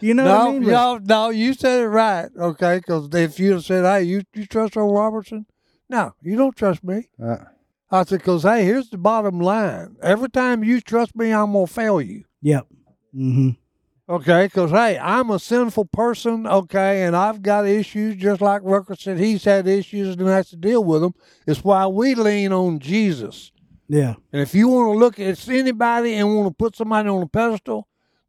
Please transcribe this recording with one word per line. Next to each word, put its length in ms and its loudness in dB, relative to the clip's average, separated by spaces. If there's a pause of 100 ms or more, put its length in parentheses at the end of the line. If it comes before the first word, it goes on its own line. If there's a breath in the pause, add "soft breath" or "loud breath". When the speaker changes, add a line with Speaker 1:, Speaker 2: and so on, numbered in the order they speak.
Speaker 1:
you 120 2
know 120 2
Speaker 2:
No, 120 6
Speaker 1:
what 100 4
I 40 0
mean? 120 -2
Like 80 2
Speaker 2:
no, 260 2
no, 320 0
you 240 -2
said 260 0
it 80 0
right, 400 0 (100)
okay? 440 0
'Cause 320 -4
if 260 0
you 220 2
said, 240 0
"Hey, 180 2
you, 200 -4 (100)
you 120 -12
trust 300 -2
old 220 2
Robertson?" 480 -4 (440)
No, 320 -2
you 140 -4
don't 220 0
trust 260 -2
me. 240 -6 (160)
Speaker 3:
Uh. 140 -4 (520)
Speaker 2:
I 140 2
said, 200 -4
"'Cause, 200 0
hey, 220 4
here's 240 0
the 80 -12
bottom 420 0
line. 600 -4
Every 280 0
time 340 -2
you 180 0
trust 340 -2
me, 160 -2
I'm 220 0
gonna 140 2
fail 340 -2
you." 240 -10 (160)
Speaker 1:
Yep. 260 0 (480)
Mm-hmm. 340 2 (580)
Speaker 2:
Okay, 420 2
'cause, 200 0
hey, 320 2
I'm 300 0
a 80 -2
sinful 460 -2
person, 600 -2
okay, 600 0
and 100 0
I've 260 -2
got 240 2
issues, 520 -2
just 220 0
like 240 2
Rucker 320 -2
said 220 -8
he's 280 0
had 220 4
issues 480 -2
and 120 -2
has 240 2
to 40 -20
deal 280 0
with 200 2
'em. 100 -2 (340 soft breath)
It's 160 -2
why 240 2
we 260 0
lean 400 0
on 260 0
Jesus. 720 -2 (360)
Speaker 1:
Yeah. 280 0 (160)
Speaker 2:
And 120 -2
if 100 -6
you 140 6
wanna 300 2
look 220 2
at 300 -6
anybody 680 0
and 200 0
wanna 160 0
put 240 -4
somebody 340 -2
on 140 -2
a 40 -6
pedestal, 600 -4 (420)